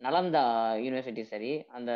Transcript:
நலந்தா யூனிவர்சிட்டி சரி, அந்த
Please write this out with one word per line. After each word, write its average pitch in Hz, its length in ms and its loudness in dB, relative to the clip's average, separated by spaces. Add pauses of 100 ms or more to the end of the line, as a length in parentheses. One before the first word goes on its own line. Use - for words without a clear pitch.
நலந்தா 156 440 2 (320)
யூனிவர்சிட்டி 127 460 -4
சரி, 120 420 -6
அந்த 120 320 -8